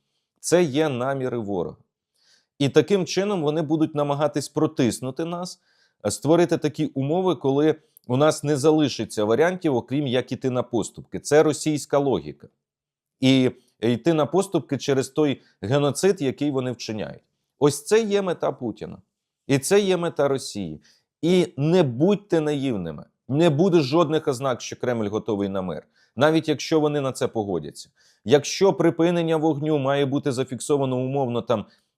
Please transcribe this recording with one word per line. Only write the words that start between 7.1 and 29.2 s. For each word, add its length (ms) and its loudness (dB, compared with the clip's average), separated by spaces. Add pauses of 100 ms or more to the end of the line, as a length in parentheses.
коли 400 2 (320)
у 100 -2
нас 280 2
не 120 0
залишиться 680 0
варіантів, 520 2
окрім 300 -2
як 260 -2
іти 180 -4
на 120 0
поступки. 580 -6
Це 220 4
російська 560 -2
логіка. 500 -2 (720)
І 300 4 (300)
йти 340 0
на 120 2
поступки 520 -2
через 300 0
той 320 -2 (200)
геноцид, 600 0
який 280 -2
вони 220 -2
вчиняють. 500 -10 (360)
Ось 260 2
це 180 2
є 200 0
мета 300 -4
Путіна. 460 -10 (480)
І 120 2
це 220 2
є 160 2
мета 320 0
Росії. 520 -6 (420)
І 340 4
не 260 4
будьте 580 0
наївними. 640 -4 (240)
Не 220 4
буде 300 4
жодних 480 0
ознак, 320 -2
що 160 -14
Кремль 320 -2
готовий 400 -2
на 140 -4
мир. 240 -8 (300)
Навіть 320 2
якщо 320 0
вони 200 0
на 120 -4
це 160 -4
погодяться. 600 -6 (340)
Якщо 480 2
припинення 640 2